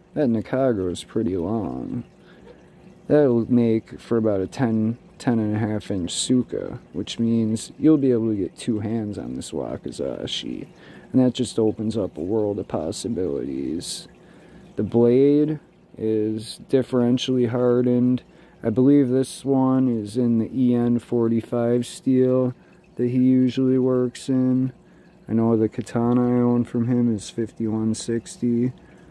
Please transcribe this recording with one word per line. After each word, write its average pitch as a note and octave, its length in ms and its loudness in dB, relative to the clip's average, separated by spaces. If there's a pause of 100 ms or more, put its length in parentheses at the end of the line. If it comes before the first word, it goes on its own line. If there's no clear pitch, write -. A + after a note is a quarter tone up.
(140)
that C#3+ 160 0
Nakago A2+ 640 0
is - 120 -10
pretty F#2+ 340 -2
long. E2+ 680 -6 (1040)
That'll B2 440 4
make A#2 480 2
for - 180 -2
about G#2+ 240 0
a F#2 60 -2
ten, A2+ 520 -2 (180)
ten A#2 220 0
and G#2+ 160 0
a G#2+ 40 -2
half G#2+ 300 -4
inch F2+ 220 -4
Suka, - 680 -2 (140)
which F#2+ 240 -8
means A2+ 600 0
you'll D#3 180 4
be C3+ 140 2
able A2+ 180 0
to G#2+ 60 0
get F#2+ 200 -4
two A2 240 -4
hands G#2 380 -4
on B1 180 -10
this - 160 -12
Wakizashi. B1 1160 -8 (440)
And B2+ 80 2
that B2+ 140 4
just - 240 -4
opens A2 400 0
up F#2 200 -4
a D2 40 -8
world G2+ 380 -2
of - 80 -8
possibilities. D#2 1400 -6 (680)
The A2+ 80 -2
blade C#3 760 4 (380)
is A2 640 -4 (100)
differentially B2+ 800 2
hardened. B2 720 2 (400)
I A#2 80 -2
believe C3 400 4
this C3 340 -2
one C3 440 2
is A2 300 -4
in A#2+ 200 2
the A2 160 -2
E B2 220 2
N A#2+ 240 2
forty-five A#2 880 0
steel B2+ 640 2 (440)
that B2 100 0
he B2 100 0
usually B2+ 640 4
works B2+ 500 -2
in. B2+ 420 2 (560)
I G#2+ 60 -4
know A2+ 240 4
the A2 120 2
katana A#2+ 520 0
I B2 200 2
own A#2+ 220 2
from A#2+ 240 -2
him A#2+ 280 2
is - 160 -10
fifty-one A2 640 -2
sixty. A#2+ 800 -2 (380)